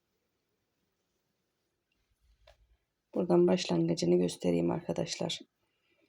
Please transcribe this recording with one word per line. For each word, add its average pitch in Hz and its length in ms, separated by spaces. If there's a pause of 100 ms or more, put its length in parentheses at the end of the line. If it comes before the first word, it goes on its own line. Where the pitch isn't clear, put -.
(3250)
Buradan 175 320
başlangıcını 175 720
göstereyim 175 540
arkadaşlar. - 680 (680)